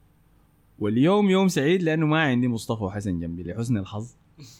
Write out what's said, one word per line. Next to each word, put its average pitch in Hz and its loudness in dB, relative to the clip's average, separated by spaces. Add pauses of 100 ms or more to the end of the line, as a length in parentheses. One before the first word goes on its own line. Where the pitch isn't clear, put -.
(800)
واليوم 160 2
يوم 190 4
سعيد 175 2
لأنه 156 0
ما 156 2
عندي 127 2
مصطفى 110 -4
وحسن 95 -4
جنبي 85 -8
لحسن 113 -4
الحظ. 104 -8 (440)